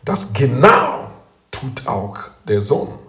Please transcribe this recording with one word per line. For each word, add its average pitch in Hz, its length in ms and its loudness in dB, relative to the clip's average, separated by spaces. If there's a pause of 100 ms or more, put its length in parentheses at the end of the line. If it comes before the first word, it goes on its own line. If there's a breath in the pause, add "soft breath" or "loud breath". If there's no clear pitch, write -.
das - 280 -2
genau - 760 4 (400)
tut - 360 -8
auch 101 320 -6 (280)
der 104 140 2
Sohn. - 380 -2 (100)